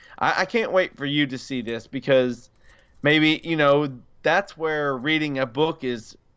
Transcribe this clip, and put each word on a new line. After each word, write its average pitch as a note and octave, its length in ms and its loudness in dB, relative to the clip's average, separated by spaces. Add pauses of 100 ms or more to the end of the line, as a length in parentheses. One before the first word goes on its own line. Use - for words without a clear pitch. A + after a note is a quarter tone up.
(180)
I, - 220 0
I F#3+ 60 2
can't A3+ 260 -2
wait F3+ 240 0
for C#3 100 -8
you C#3+ 220 0
to C3 100 -8
see B2+ 240 -8
this A2+ 240 -8
because B2+ 640 0 (520)
maybe, D#3 420 4
you D#3+ 120 -4
know, D3 320 4 (340)
that's F3 340 0
where D3+ 400 -2
reading D3 420 -2
a C3 80 0
book C#3+ 380 -2
is A#2+ 320 -8 (200)